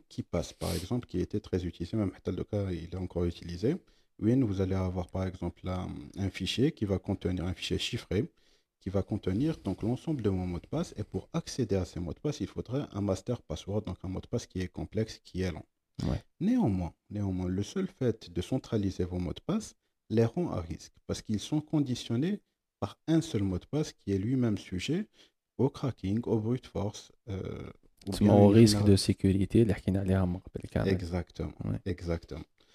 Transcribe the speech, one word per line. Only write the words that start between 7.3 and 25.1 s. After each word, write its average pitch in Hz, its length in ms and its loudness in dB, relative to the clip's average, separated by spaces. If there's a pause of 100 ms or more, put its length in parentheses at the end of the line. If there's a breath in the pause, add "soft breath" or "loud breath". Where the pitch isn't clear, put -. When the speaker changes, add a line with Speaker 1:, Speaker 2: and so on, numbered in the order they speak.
Speaker 1:
un 90 80 -4
fichier - 240 -4
chiffré, - 520 -2 (500)
qui 98 100 -6
va 98 120 0
contenir 110 600 0
donc 95 180 -2
l'ensemble 123 400 -2
de 104 60 2
vos 92 240 0
mots 85 80 -4
de - 60 -20
passe. - 320 -4
Et 104 60 -6
pour - 280 -8
accéder 120 440 -2
à 90 100 0
ces - 180 -10
mots 76 80 -6
de - 80 -12
passe, 147 200 -4
il 95 60 -2
faudrait 117 460 -6
un 101 80 -4
master 101 420 -2
password, 98 460 -4
donc 92 160 -8
un 92 40 -6
mot 92 120 -4
de - 120 -18
passe 120 140 -4
qui - 140 -6
est 90 200 -4
complexe, - 340 -4 (100)
qui - 160 -12
est 92 160 0
long. - 100 -14 (420)
Speaker 2:
Ouais. - 140 -2 (160)
Speaker 1:
Néanmoins, 143 540 2 (180)
néanmoins, 95 380 -2
le 92 140 0
seul 95 240 -4 (120)
fait 117 380 -2
de 87 40 0 (120)
centraliser 98 520 -2
vos 90 140 -4
mots 87 220 -2
de - 100 -20
passe 214 240 -4 (360)
les 113 160 4
rend 165 240 -2
à 90 100 -4
risque, 82 340 -12 (120)
parce - 160 -4
qu'ils 104 180 -2 (100)
sont 151 120 0
conditionnés 143 760 0 (420)
par 117 140 -4 (160)
un 160 120 6 (100)
seul 107 120 0
mot 92 160 0
de - 160 -8
passe 151 160 0 (100)
qui 101 120 -2
est 98 60 2
lui-même 113 400 2
sujet 135 420 -2 (560 soft breath)